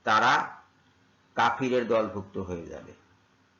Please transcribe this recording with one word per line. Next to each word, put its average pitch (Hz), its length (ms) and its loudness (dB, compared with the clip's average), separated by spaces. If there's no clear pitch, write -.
তারা 120 520 2
কাফিরের 120 540 2
দলভুক্ত 107 500 -2
হয়ে 87 280 -6
যাবে। - 260 -16